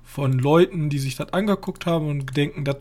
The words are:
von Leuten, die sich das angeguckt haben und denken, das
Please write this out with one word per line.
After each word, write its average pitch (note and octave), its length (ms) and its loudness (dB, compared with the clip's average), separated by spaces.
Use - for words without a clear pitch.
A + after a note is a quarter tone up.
von C#3 340 -2
Leuten, D#3 520 4
die C#3+ 80 -2
sich C3+ 180 -4
das - 160 -8
angeguckt G3 540 -2
haben E3 220 0
und C#3 280 -4
denken, D3 280 0
das C#3 160 -2